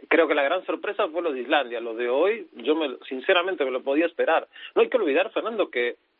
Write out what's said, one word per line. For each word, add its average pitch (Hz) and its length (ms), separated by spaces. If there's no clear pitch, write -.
Creo 160 180
que 151 80
la 147 100
gran 175 220
sorpresa 190 440
fue 160 120
lo 165 120
de 127 80
Islandia. 120 400
Lo 117 140
de 120 120
hoy, 180 460
yo 147 220
me, 147 200
sinceramente 175 560
me 131 60
lo 127 120
podía 147 220
esperar. 147 420
No 403 80
hay - 60
que - 80
olvidar, 170 360
Fernando, 214 380
que 120 280